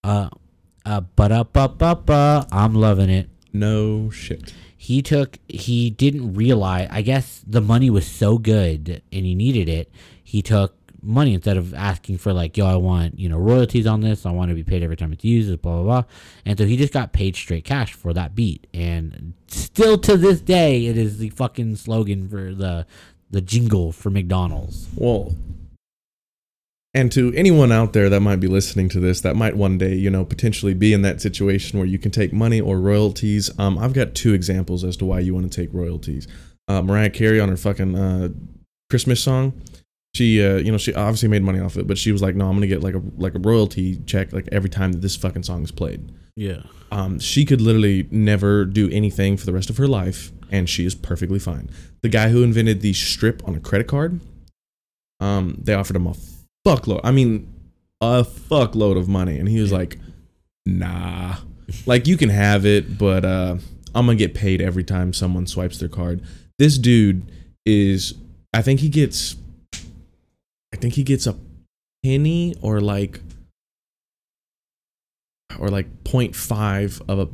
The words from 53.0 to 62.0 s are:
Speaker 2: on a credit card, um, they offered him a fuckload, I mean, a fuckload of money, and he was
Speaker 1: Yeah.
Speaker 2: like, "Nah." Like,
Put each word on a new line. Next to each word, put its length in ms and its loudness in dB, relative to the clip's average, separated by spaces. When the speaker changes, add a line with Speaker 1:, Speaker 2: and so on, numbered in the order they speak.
Speaker 2:
on 60 -6
a 60 -6
credit 260 -2
card, 340 -2
um, 440 -2
they 120 2
offered 200 -4
him 120 0
a 80 -4
fuckload, 360 2
I 80 2
mean, 360 2
a 220 4
fuckload 720 0
of 100 0
money, 300 0
and 100 -2
he 140 2
was 80 2
Speaker 1:
Yeah. 80 0
Speaker 2:
like, 220 -6
"Nah." 680 -4
Like, 220 2